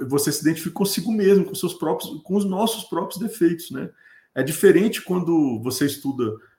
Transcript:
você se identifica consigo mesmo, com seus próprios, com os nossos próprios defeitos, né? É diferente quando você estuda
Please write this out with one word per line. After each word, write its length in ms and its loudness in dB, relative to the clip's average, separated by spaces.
você 260 0
se 100 -4
identifica 340 0
consigo 360 -2
mesmo, 340 6
com 100 -8
seus 180 -4
próprios, 480 -6
com 140 -4
os 80 2
nossos 400 -2
próprios 340 -6
defeitos, 540 0
né? 180 -8
É 80 0
diferente 580 2
quando 640 0
você 220 -2
estuda 500 -4